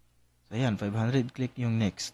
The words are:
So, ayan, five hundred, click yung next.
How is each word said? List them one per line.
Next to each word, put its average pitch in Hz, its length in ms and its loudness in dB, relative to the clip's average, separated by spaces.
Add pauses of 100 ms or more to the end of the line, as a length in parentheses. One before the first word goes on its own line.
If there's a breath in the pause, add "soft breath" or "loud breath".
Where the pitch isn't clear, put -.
(460)
So, 101 100 -10
ayan, 117 220 2
five 101 160 -4
hundred, 123 400 0
click 127 240 -4
yung 117 240 0
next. - 320 -2